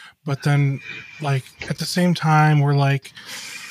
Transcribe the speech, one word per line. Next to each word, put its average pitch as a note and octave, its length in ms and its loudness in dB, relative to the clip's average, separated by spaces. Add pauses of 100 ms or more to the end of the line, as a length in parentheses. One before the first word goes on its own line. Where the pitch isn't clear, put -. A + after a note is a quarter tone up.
(240)
But C#3 200 -6
then, C#3+ 360 2 (400)
like, C#3 240 -2 (240)
at D#3 100 -6
the E3 60 -8
same F3+ 300 0
time, D3+ 460 4
we're C#3+ 140 2
like, C#3 380 0 (580)